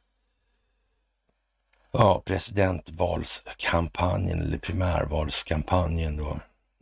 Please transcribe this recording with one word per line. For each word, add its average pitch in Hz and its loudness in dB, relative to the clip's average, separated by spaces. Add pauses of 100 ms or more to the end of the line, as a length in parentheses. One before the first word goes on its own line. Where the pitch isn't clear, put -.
(1900)
ja, 107 6
presidentvalskampanjen 87 0
eller 80 -2
primärvalskampanjen 80 0
då. 73 -6 (420)